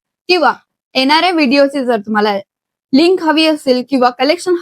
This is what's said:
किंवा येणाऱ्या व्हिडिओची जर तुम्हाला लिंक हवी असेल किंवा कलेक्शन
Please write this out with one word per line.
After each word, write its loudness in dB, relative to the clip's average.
किंवा 2
येणाऱ्या 0
व्हिडिओची 0
जर -2
तुम्हाला -2
लिंक 2
हवी 2
असेल -2
किंवा 2
कलेक्शन -2